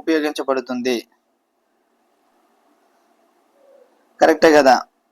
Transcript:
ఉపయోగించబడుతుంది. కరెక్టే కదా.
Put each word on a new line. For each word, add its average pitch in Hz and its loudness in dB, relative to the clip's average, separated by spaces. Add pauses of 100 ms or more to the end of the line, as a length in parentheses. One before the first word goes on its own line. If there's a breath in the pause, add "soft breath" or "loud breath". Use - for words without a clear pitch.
ఉపయోగించబడుతుంది. 131 -6 (3250)
కరెక్టే 156 2
కదా. 131 4 (360)